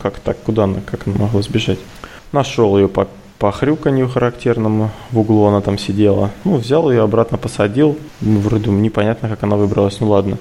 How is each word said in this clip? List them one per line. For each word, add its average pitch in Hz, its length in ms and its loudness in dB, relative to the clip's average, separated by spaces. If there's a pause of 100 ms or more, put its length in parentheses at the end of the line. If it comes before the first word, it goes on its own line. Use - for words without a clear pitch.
как 98 180 -4
так, - 220 -4
куда 110 220 0
она, 95 200 -2
как - 220 -8
она 98 100 -2
могла 101 240 0
сбежать? 107 380 -2 (540)
Нашел 117 440 2
ее 98 120 6
по, 95 200 -2 (300)
по 104 120 0
хрюканью 135 600 0
характерному, 113 800 0 (200)
в 117 80 -2
углу 107 280 4
она 104 160 2
там 101 160 -2
сидела. 101 520 2 (140)
Ну, 185 120 2
взял 139 340 0
ее 117 140 4
обратно, 113 340 0
посадил. 117 580 0 (240)
Ну, 107 200 2
вроде 104 240 0
думаю, 101 180 2
непонятно, 110 480 0
как 104 120 -8
она 104 140 0
выбралась, 101 440 0
ну 110 100 0
ладно. 98 300 2